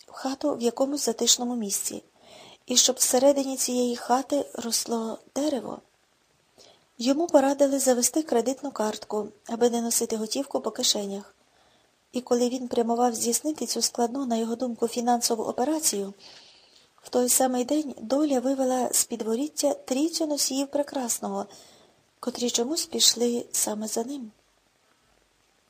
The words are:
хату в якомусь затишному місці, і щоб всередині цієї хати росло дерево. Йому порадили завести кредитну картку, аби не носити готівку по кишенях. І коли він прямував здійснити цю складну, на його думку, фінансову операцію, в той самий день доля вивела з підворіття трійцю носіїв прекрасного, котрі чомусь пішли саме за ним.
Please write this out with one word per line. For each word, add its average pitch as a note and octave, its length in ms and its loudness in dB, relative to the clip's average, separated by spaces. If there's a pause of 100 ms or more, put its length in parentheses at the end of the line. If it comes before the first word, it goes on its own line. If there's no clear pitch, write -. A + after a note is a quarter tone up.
хату - 500 -2
в A#3 60 -6
якомусь C4+ 420 0
затишному A#3+ 520 2
місці, - 460 -4 (640)
і B3 100 0
щоб B3+ 200 4
всередині C4+ 600 4
цієї B3 400 0
хати C4+ 580 0
росло A3+ 640 -4 (160)
дерево. C#4 440 -2 (1200)
Йому C#4 280 2
порадили C#4 520 4
завести B3+ 440 2
кредитну C4 480 -2
картку, G#3+ 580 -4 (180)
аби A#3 240 2
не A#3 120 -2
носити A#3 340 0
готівку B3 440 -4
по A#3 100 -4
кишенях. G3+ 680 -2 (800)
І B3+ 40 -4
коли B3 280 2
він B3 200 -4
прямував A#3 460 2
здійснити A#3 520 -2
цю A#3 160 -4
складну, A#3+ 440 0
на A#3 100 0
його A3+ 200 -2
думку, A#3 320 -2
фінансову A#3 560 0
операцію, A#3+ 680 -2 (880)
в - 60 -18
той B3 200 2
самий B3+ 360 4
день D4 360 0
доля C4+ 400 2
вивела B3+ 520 0
з - 120 2
підворіття A#3+ 720 -2
трійцю D#4+ 520 -2
носіїв C#4 420 -2
прекрасного, A#3 760 -4 (760)
котрі A#3+ 300 -4
чомусь C4 360 -2
пішли A#3 640 2
саме G#3+ 360 -4
за A#3 160 -2
ним. B3+ 260 -10 (1400)